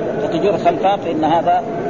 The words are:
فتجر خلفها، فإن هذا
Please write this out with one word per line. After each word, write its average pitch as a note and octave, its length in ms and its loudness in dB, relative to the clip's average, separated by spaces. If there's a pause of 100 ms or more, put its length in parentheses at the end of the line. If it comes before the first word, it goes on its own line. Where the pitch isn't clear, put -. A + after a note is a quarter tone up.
(220)
فتجر F3+ 300 0
خلفها، F3 440 2
فإن E3 280 -2
هذا E3+ 380 2 (280)